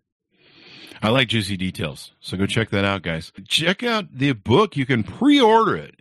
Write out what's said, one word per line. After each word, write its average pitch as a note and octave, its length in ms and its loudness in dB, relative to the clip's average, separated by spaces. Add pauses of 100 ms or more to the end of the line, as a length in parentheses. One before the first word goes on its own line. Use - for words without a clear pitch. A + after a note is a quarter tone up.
(1000)
I G#2+ 80 0
like B2+ 180 2
juicy G2+ 300 -2
details. F2 640 -8
So - 180 -10
go G2 80 0
check G#2+ 240 -2
that G2+ 160 -2
out, G2 180 -2
guys. E2 280 -8 (160)
Check F3 360 -2
out G#3+ 340 -6
the C#3 140 0
book. F3 460 2
You C3+ 80 -2
can A#2+ 180 0
pre-order A3+ 720 4
it, D2+ 260 -12